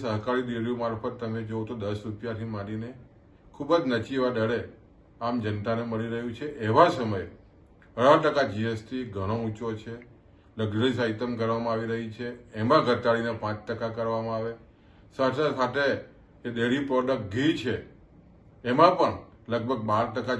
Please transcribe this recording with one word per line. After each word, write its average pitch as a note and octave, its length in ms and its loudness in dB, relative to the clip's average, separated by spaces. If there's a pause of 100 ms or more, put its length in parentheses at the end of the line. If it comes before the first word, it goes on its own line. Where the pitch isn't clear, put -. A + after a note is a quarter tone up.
સહકારી B2 460 0
ડેરીઓ A#2 340 -2
મારફત A2+ 400 -4
તમે A2 260 -4
જુઓ A2 140 -4
તો A2+ 180 -8
દસ G2+ 240 -4
રૂપિયાથી A2 480 -8
માંડીને A2 400 -8 (600)
ખૂબ C#3+ 160 -4 (100)
જ - 20 0 (100)
નજીવા B2 460 0
દરે A2 240 0 (640)
આમ B2 160 0
જનતાને G#2+ 480 -2
મળી A2+ 220 -2
રહ્યું A#2 260 -4
છે. D3 80 -8 (200)
એવા C3 280 8
સમયે G2+ 320 -2 (720)
અઢાર C#3+ 260 8
ટકા C#3+ 220 4 (100)
જી G#2+ 160 -2
એસ A2 140 -4
ટી B2+ 180 -6 (140)
ઘણો G2 240 -2
ઊંચો A2+ 280 -6 (140)
છે. A#2+ 100 -12 (640)
લક્ઝરિયસ A2 480 0
આઇટમ A#2 360 -2
ગણવામાં A2+ 340 0
આવી A2+ 160 -2
રહી A#2 260 -4
છે, A#2+ 120 -6 (320)
એમાં C#3 260 6
ઘટાડીને A#2 560 2
પાંચ G#2+ 260 -4
ટકા A2+ 280 -4
કરવામાં A2+ 420 -2
આવે. A2+ 140 -4 (640)
સાથે C3+ 280 2 (140)
સાથે C3 280 2 (560)
જે B2+ 120 -6
ડેરી A#2+ 340 2
પ્રોડક્ટ B2+ 460 0
ઘી D3 260 4
છે A2+ 140 -2 (920)
એમાં D#3+ 340 6
પણ A#2+ 160 2 (380)
લગભગ A#2 380 -2
બાર A2+ 260 2
ટકા B2 240 -2